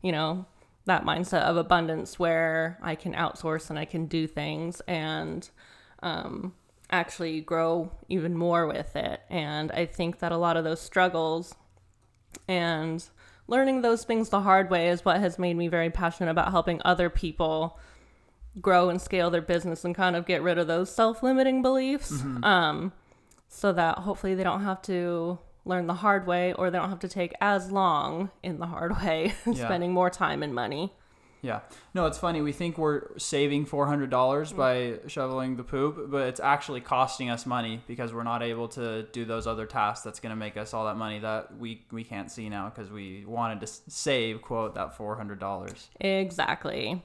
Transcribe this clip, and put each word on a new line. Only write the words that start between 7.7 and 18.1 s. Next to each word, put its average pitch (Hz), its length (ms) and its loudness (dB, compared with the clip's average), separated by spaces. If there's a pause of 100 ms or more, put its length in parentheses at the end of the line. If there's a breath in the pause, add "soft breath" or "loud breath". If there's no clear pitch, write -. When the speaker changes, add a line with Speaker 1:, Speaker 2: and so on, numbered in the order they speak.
Speaker 1:
even 175 280 0
more 170 300 4
with - 280 -4
it. - 340 -4
And 151 420 -4
I 170 160 0
think 170 320 -4
that 170 120 -2
a 170 60 0
lot 170 200 4
of 165 60 0
those 160 180 -2
struggles 170 720 0 (920)
and 170 560 0 (440 soft breath)
learning 262 340 4
those 233 220 2
things 226 260 0
the 202 120 2
hard 190 280 6
way 175 200 4
is 175 140 2
what 180 160 4
has 180 200 0
made 175 180 2
me 170 100 0
very 170 220 2
passionate 170 400 0
about 165 220 2
helping 170 340 2
other 175 240 4
people 160 680 0 (840 soft breath)